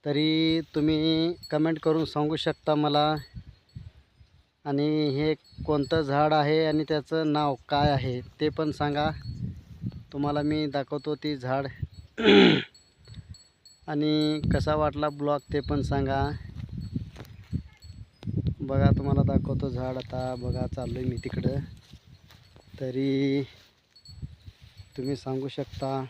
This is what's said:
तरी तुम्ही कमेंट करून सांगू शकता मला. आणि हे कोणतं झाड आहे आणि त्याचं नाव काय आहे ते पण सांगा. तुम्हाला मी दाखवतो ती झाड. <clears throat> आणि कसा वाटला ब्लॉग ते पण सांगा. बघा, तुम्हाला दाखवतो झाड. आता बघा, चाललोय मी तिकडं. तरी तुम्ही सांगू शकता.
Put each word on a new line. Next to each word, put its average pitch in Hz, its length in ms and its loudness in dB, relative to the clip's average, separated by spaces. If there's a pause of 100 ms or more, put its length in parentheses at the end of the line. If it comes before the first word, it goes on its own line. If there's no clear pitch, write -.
तरी 156 560 2
तुम्ही 160 720 2 (180)
कमेंट 156 280 2
करून 160 260 2
सांगू 151 320 0
शकता 156 380 0
मला. 147 400 2 (1500)
आणि 151 440 0
हे 147 260 0 (320)
कोणतं 151 360 2
झाड 147 300 4
आहे 156 340 4
आणि 151 220 2
त्याचं 156 440 0
नाव 147 220 2 (140)
काय 147 220 4
आहे 127 300 0
ते 151 280 -2
पण 151 220 -2
सांगा. 147 400 -2 (1000)
तुम्हाला 147 300 -2
मी 151 240 0
दाखवतो 143 480 -4
ती 147 220 -4
झाड. 131 300 -2 (520)
<clears throat> 196 420 8 (1300)
आणि 151 520 2 (140)
कसा 151 200 2
वाटला 151 340 0
ब्लॉग 143 320 0 (120)
ते 147 80 2
पण 143 220 -2
सांगा. 139 480 0 (2250)
बघा, 139 380 4
तुम्हाला 139 240 2
दाखवतो 135 460 0
झाड. 127 280 -4
आता 127 380 -6
बघा, 123 320 -4
चाललोय 123 380 -6
मी 123 120 -2
तिकडं. - 400 -4 (1200)
तरी 135 640 0 (1500)
तुम्ही 135 200 -4
सांगू 131 320 -6
शकता. 135 600 -4